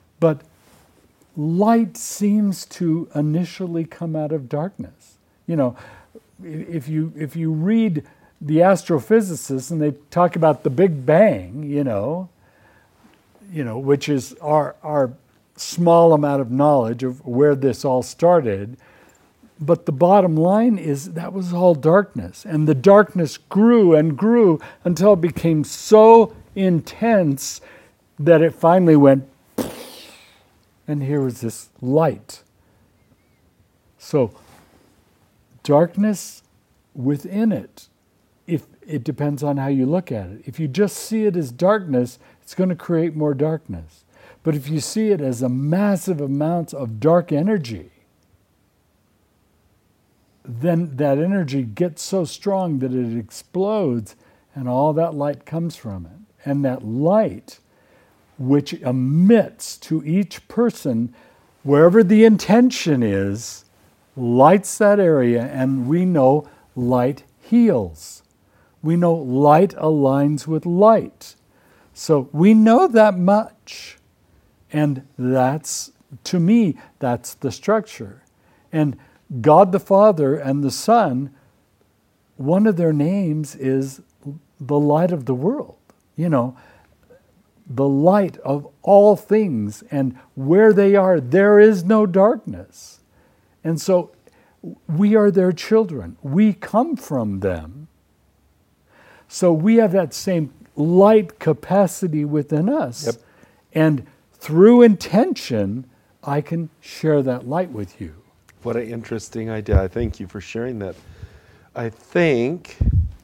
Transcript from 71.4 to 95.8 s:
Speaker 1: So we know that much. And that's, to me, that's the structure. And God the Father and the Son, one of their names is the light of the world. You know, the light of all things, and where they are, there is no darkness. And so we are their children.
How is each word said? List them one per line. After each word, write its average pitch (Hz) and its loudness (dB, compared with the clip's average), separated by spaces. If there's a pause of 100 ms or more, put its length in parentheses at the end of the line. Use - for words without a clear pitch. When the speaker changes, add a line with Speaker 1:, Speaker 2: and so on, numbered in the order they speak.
Speaker 1:
So 143 -2
we 180 4
know 226 4
that 214 4
much. - -4 (720)
And 147 -2 (100)
that's, 131 -2 (320)
to 180 -2
me, 190 2 (220)
that's 123 -6
the - -8
structure. - -6 (500)
And 151 -2 (420)
God 175 6
the 196 -2
Father 190 2
and 143 -4
the 135 -2
Son, 143 -2 (1040)
one 175 0
of 202 0
their 165 0
names 156 -4
is 135 -6 (580)
the 147 -2
light 151 0
of 139 -8
the 135 -2
world. 190 -6 (380)
You 170 -4
know, 127 -2 (1120)
the 135 -2
light 165 2
of 143 -6 (140)
all 202 6
things, 139 -4
and 135 -4 (160)
where 185 4
they 196 4
are, 185 2
there 196 4
is 208 6
no 214 2
darkness. 185 -2 (640)
And 160 -4
so 180 0 (800)
we 202 2
are 208 4
their 185 2
children. 156 -2